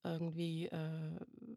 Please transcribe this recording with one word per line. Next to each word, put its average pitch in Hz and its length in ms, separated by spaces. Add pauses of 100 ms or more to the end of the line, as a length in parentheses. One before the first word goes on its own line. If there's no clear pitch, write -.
irgendwie, 165 640
äh, 160 520 (380)